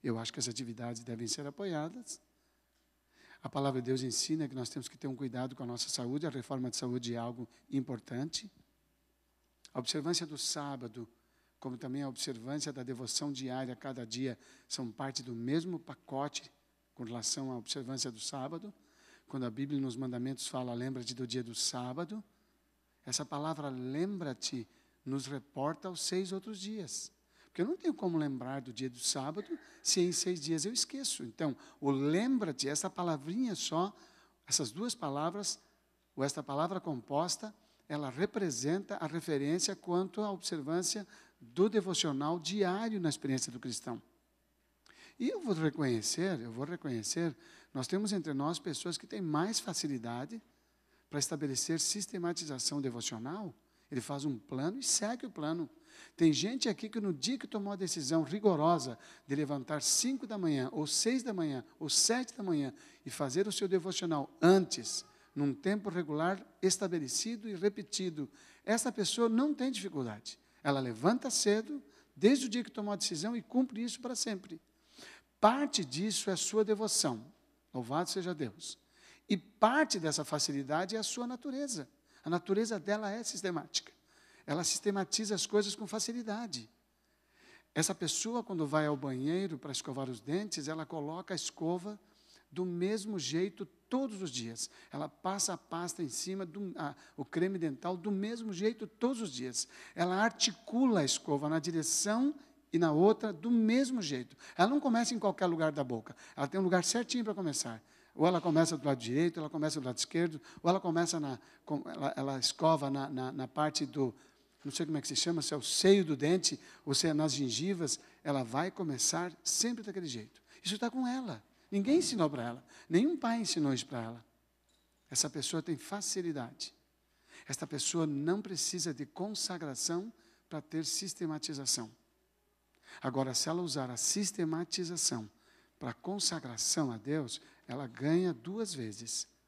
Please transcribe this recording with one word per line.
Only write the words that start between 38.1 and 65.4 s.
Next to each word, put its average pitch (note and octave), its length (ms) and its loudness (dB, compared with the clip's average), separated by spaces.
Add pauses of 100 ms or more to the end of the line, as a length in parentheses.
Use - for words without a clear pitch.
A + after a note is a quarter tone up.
representa E3+ 840 -2
a D#3+ 100 -4
referência D#3 680 0
quanto F#3 460 0
à G#3 100 0
observância E3+ 760 -2 (340)
do B2+ 260 4
devocional E3+ 720 2
diário G3 600 0
na E3+ 100 2
experiência C3 420 -2
do A#2+ 80 -8
cristão. A#2 400 -6 (1160)
E B3 120 0
eu A4 120 -4
vou A3+ 140 2
reconhecer, D#3 840 0
eu A#2 120 -8
vou B2 140 -6
reconhecer, D3+ 680 -2 (380)
nós C3 140 -4
temos G3+ 260 0
entre D#3 220 -2
nós D3 240 0
pessoas E3+ 400 -6
que - 80 -16
têm G#3 140 -6
mais E3+ 380 2
facilidade C#3 800 -4 (680)
para D3 80 -2
estabelecer C#3+ 640 0
sistematização E3+ 1000 -2
devocional. C3 760 -4 (340)
Ele B2+ 120 -4
faz C#3+ 240 -4
um C#3 120 -2
plano D3 420 -2
e C4 40 -8
segue A#3+ 420 0
o G#3+ 60 -10
plano. D#3+ 380 -4 (460)
Tem E3 180 8
gente G#3 340 0
aqui G#3+ 220 -2
que A3+ 100 -4
no G3+ 140 0
dia E3 240 0
que - 100 -8
tomou G3+ 240 -4
a G3+ 60 -4
decisão E3 440 2
rigorosa D#3 760 4 (260)
de C3+ 80 -2
levantar C#3+ 480 -2
cinco C4 460 2
da G#3 100 -6
manhã, D3 360 2
ou D3+ 120 0
seis A#3 380 2
da B3 100 -2
manhã, D#3 300 -2 (160)
ou D#3 100 -4
sete - 460 2
da A3 80 -8
manhã, D3+ 300 0 (320)
e - 40 -8
fazer D3 380 0
o G#3 40 -2
seu G3 160 0
devocional F3 640 0 (120)
antes, F3 640 6 (280)
num C#3+ 200 2